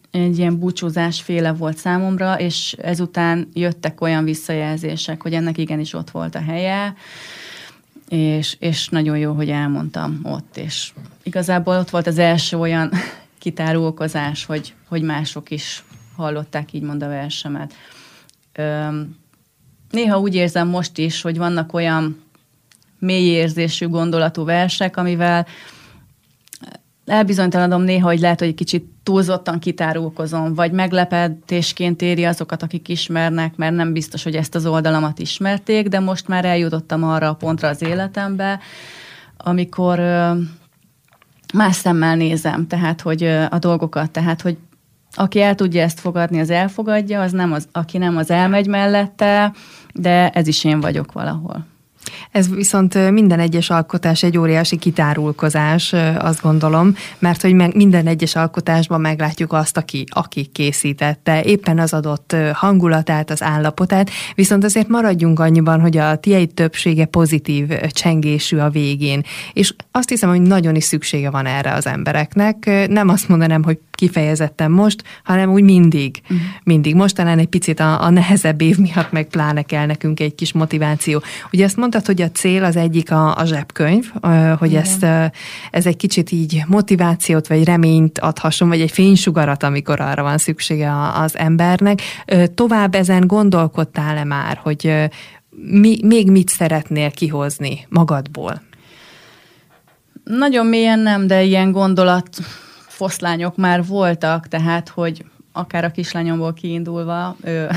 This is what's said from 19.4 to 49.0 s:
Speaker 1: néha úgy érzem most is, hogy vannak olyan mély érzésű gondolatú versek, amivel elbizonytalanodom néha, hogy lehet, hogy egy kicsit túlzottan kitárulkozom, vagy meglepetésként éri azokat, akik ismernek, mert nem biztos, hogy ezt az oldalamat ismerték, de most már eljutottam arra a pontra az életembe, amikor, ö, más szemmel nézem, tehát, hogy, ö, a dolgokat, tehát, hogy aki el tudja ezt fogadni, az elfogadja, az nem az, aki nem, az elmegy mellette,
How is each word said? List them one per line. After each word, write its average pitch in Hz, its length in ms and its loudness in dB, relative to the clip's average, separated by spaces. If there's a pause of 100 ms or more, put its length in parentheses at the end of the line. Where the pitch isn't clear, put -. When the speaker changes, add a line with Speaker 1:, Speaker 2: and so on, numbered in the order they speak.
Speaker 1:
néha 214 300 0
úgy 196 140 -2
érzem 175 340 0
most 175 300 -6
is, 160 240 -4
hogy 165 160 -6
vannak 170 340 -4
olyan 160 500 -2 (760)
mély 185 300 0
érzésű 165 600 -2
gondolatú 165 560 -2
versek, 180 520 -2
amivel 175 500 0 (1600)
elbizonytalanodom 185 760 0
néha, 185 260 2
hogy 170 120 2
lehet, 170 180 2
hogy 170 100 -2
egy 160 60 -4
kicsit 175 300 -4 (180)
túlzottan 185 560 -2
kitárulkozom, 160 960 -4
vagy 170 180 0
meglepetésként 175 1300 -2
éri 175 220 0
azokat, 165 380 -4
akik 165 260 -10
ismernek, 165 680 -4
mert 160 180 -4
nem 165 180 -2
biztos, 160 300 -6
hogy 160 120 -6
ezt 156 200 -4
az 165 120 -2
oldalamat 160 520 -2
ismerték, 202 680 -2
de 190 120 -2
most 190 280 -4
már 180 160 -2
eljutottam 165 600 -2
arra 160 240 0
a 156 60 -2
pontra 160 340 -4
az 147 140 -6
életembe, 196 800 -4 (760)
amikor, 180 600 -2
ö, 175 320 0 (1200)
más 190 200 2
szemmel 165 420 0
nézem, 160 500 -2
tehát, 165 340 -2
hogy, 160 220 -4
ö, 160 280 0
a 170 80 -2
dolgokat, 160 520 -2
tehát, 165 320 -2
hogy 175 140 -2 (580)
aki 202 260 0
el 202 140 4
tudja 175 280 0
ezt 165 180 -2
fogadni, 170 400 -2
az 160 100 -2
elfogadja, 202 680 -2
az 180 120 -2
nem 180 200 0
az, 151 200 -6
aki 170 260 -6
nem, 175 180 0
az 160 140 -2
elmegy 190 360 2
mellette, 202 840 0 (420)